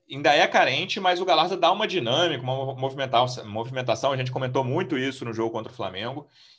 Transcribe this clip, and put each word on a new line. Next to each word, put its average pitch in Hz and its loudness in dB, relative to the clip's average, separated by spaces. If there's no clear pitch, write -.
ainda 147 4
é 165 6
carente, 175 2
mas 180 2
o 190 -4
Galarza 180 4
dá 165 4
uma 202 0
dinâmica, 147 0
uma 127 -2
mo-, 135 -4
movimenta-, 127 0
movimentação, 127 -2
a 135 -2
gente 127 -4
comentou 131 0
muito 131 -2
isso 131 -4
no 120 -6
jogo 113 -2
contra 113 -8
o - -20
Flamengo, 104 -8